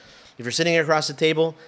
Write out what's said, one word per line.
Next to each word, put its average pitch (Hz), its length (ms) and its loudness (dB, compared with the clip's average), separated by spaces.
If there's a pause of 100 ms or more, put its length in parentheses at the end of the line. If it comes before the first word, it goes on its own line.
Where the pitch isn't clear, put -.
(380)
if 117 60 -14
you're 120 80 -6
sitting 165 260 0
across 156 280 0
the 151 80 -8
table, 160 400 0 (140)